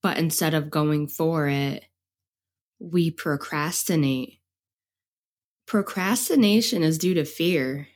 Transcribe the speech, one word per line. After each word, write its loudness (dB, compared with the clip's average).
but 0
instead 0
of -2
going 0
for 0
it, -2
we 0
procrastinate. -2
Procrastination 2
is 2
due 0
to 2
fear -2